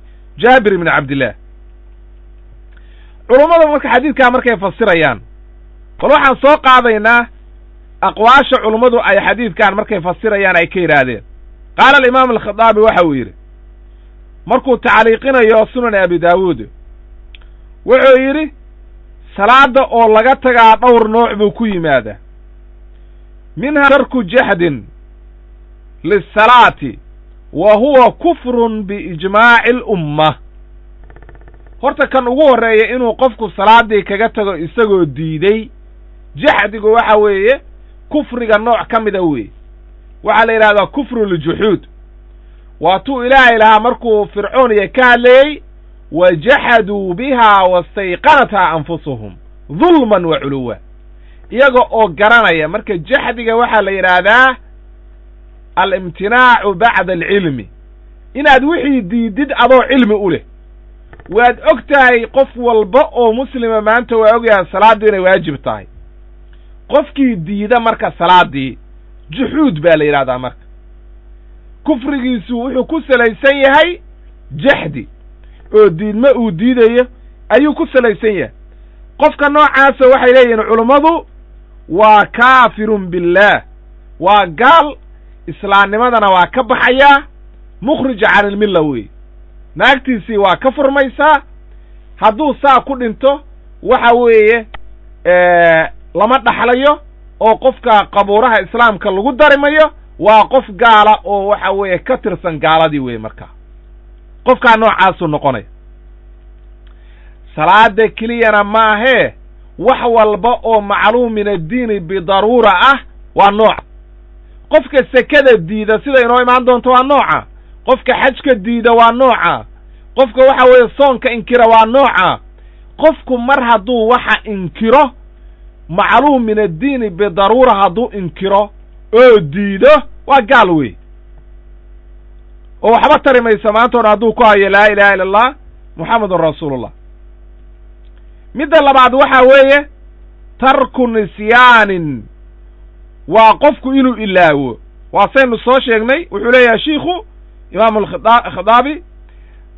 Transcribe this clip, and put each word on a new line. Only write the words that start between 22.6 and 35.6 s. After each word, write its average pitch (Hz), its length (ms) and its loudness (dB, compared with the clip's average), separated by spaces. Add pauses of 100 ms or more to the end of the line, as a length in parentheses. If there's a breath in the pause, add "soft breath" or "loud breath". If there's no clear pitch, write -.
Minha 277 320 0
tarku 262 340 0
jahdin 170 640 -2 (1160)
lissalaati, 202 960 0 (540)
wa 190 200 2
huwa 254 380 2
kufrun 233 720 -4
biijmaaci 202 920 0
lumma." 156 640 -4 (1500)
Horta 269 260 -4
kan 254 200 -4
ugu 254 140 0
horreeya 226 540 2
inuu 240 200 -4
qofku 220 400 -4
salaaddii 214 480 2
kaga 202 260 -4
tago 202 280 -4
isagoo 190 480 -2
diiday, 160 640 -4 (640)